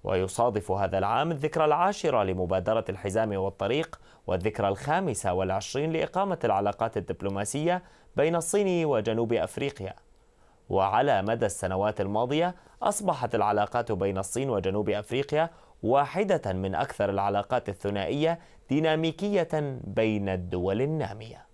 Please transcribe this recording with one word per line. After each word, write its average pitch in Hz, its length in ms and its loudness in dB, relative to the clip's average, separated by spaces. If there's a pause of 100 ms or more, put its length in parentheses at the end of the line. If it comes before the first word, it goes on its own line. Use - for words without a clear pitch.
ويصادف 95 680 0
هذا 98 260 0
العام 117 340 0
الذكرى 151 340 0
العاشرة 151 580 2
لمبادرة 95 680 0
الحزام 104 420 -2
والطريق 98 680 -2 (280)
والذكرى 98 400 0
الخامسة 123 680 0
والعشرين 101 600 -2
لإقامة 180 500 -2
العلاقات 104 540 0
الدبلوماسية 107 880 -2 (320)
بين 156 200 4
الصين 175 500 2
وجنوب 113 480 2
أفريقيا. 98 600 -2 (760)
وعلى 98 520 4
مدى 113 240 0
السنوات 98 560 0
الماضية، 127 540 0 (280)
أصبحت 160 520 0
العلاقات 104 560 0
بين 98 260 0
الصين 123 320 -4
وجنوب 101 400 0
أفريقيا 139 600 0 (340)
واحدة 143 720 2
من 95 220 -2
أكثر 101 340 0
العلاقات 101 600 0
الثنائية 101 680 -2 (300)
ديناميكية 160 1120 0
بين 104 460 0
الدول 90 520 0
النامية. 123 720 -4